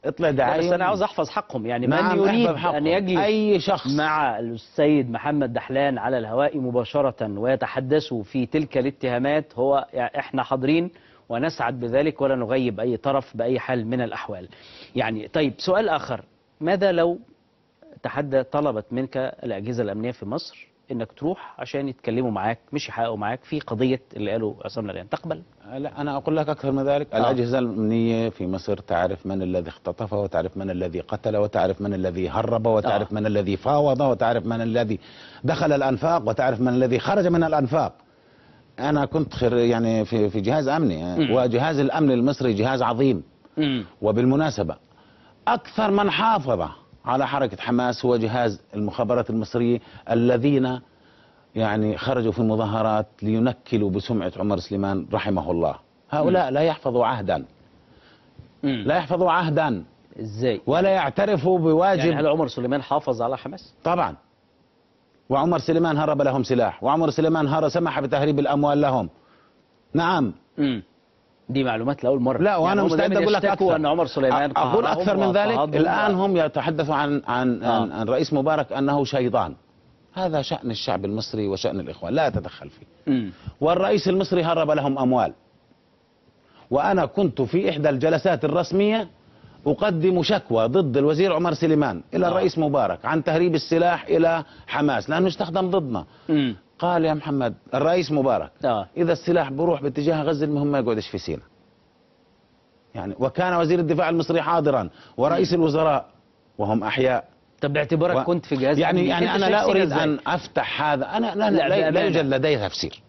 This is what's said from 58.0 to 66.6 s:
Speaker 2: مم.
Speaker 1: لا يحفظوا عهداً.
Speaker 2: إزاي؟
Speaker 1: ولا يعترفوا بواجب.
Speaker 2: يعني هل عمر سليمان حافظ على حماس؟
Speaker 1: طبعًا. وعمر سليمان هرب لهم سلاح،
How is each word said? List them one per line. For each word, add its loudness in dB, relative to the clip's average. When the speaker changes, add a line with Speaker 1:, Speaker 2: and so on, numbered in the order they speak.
Speaker 2:
مم. -2
Speaker 1:
لا 2
يحفظوا 0
عهداً. 0
Speaker 2:
إزاي؟ -2
Speaker 1:
ولا 2
يعترفوا 2
بواجب. 4
Speaker 2:
يعني 2
هل 2
عمر 2
سليمان -2
حافظ -2
على -2
حماس؟ -14
Speaker 1:
طبعًا. 0
وعمر 2
سليمان 0
هرب 0
لهم 2
سلاح، 0